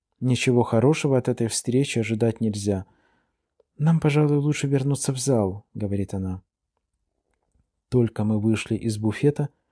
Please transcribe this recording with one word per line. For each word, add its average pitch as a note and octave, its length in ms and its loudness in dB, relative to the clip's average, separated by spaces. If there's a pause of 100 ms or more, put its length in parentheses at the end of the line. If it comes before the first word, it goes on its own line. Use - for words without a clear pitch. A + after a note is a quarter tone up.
(200)
Ничего B2 420 2
хорошего C3+ 540 2
от B2 120 0
этой A#2+ 180 -2
встречи B2+ 540 -2
ожидать A2 400 0
нельзя. G2+ 440 -2 (920)
«Нам, D#3+ 220 2
пожалуй, D3 360 2
лучше C#3+ 300 0
вернуться C#3 460 0
в C3 60 -6
зал», — G#2+ 460 0 (100)
говорит G2+ 380 -4
она. F#2+ 300 -6 (1500)
Только A#2 360 0
мы G#2+ 160 0
вышли G#2+ 340 0
из G#2+ 240 -4
буфета, C#3+ 500 0 (240)